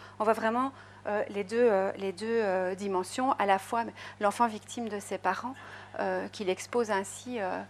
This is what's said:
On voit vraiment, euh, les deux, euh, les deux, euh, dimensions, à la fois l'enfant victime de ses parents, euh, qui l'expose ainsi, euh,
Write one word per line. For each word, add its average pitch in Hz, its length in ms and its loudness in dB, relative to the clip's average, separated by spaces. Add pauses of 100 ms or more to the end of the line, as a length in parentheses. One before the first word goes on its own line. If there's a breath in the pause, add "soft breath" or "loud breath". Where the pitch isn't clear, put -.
(180 loud breath)
On 220 60 0
voit 220 80 6
vraiment, 226 400 2 (340 loud breath)
euh, 208 240 0
les 202 140 -4
deux, 233 260 4
euh, 196 260 4
les 196 160 -4
deux, 190 160 -6
euh, 190 460 2
dimensions, 196 640 0
à 202 80 2
la 196 120 6
fois 233 260 -2 (360 loud breath)
l'enfant 208 260 4
victime 220 420 -6
de 202 120 -6
ses 190 180 -6
parents, 220 360 -2 (460 loud breath)
euh, 190 280 0
qui - 160 -8
l'expose 208 460 0
ainsi, 214 500 -4
euh, 185 300 -2